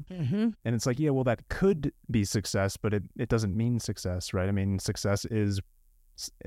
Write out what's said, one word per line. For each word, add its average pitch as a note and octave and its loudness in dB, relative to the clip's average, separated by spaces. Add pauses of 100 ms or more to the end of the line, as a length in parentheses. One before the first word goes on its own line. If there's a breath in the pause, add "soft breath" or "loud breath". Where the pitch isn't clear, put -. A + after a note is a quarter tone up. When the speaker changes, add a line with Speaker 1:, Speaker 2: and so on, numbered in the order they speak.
(100)
Speaker 1:
Mm-hmm. F#3 0 (140)
Speaker 2:
And A#2 0
it's A2+ -2
like, B2+ 2
yeah, D3+ 2
well, C3 2
that A#2+ 0
could E3+ 2 (200)
be A2 4
success, G2 0
but G#2+ -2
it, G#2 0 (160)
it B2 -4
doesn't A2 2
mean A#2 2
success, F2+ -4
right? F#2 2
I G2+ 2
mean, G2 2
success G2+ 0
is G2+ 2 (580)
s-, - -10 (160)